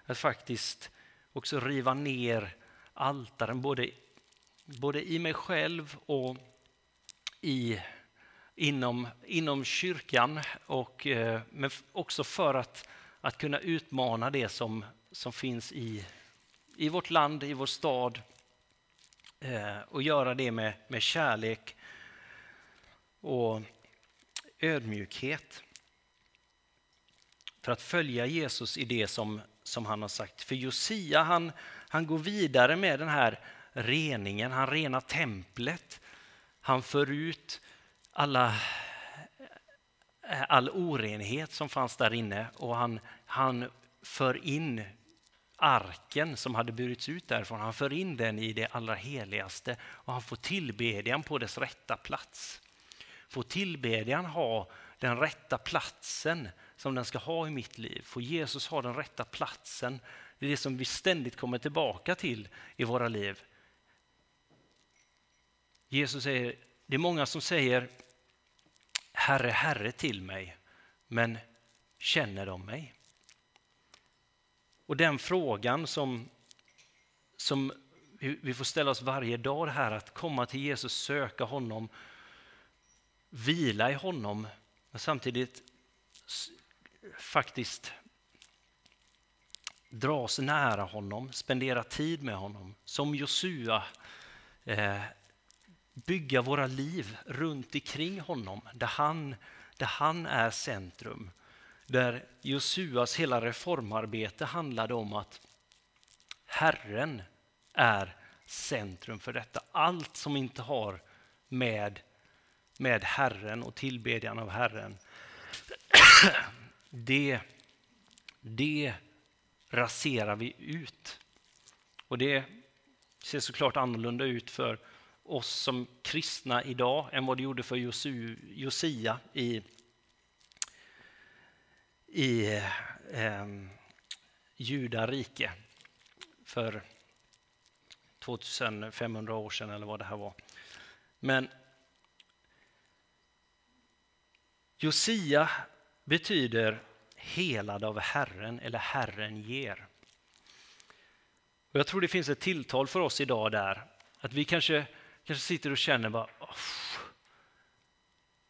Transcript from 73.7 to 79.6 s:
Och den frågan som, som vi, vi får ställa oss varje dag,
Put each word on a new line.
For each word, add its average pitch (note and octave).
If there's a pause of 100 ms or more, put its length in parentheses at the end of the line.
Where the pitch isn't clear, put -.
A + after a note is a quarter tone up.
Och D3
den D3+
frågan C#3
som, B2+ (1080)
som C3+ (460)
vi, C#3+
vi B2+
får C3
ställa C#3+
oss B2+
varje B2
dag, C#3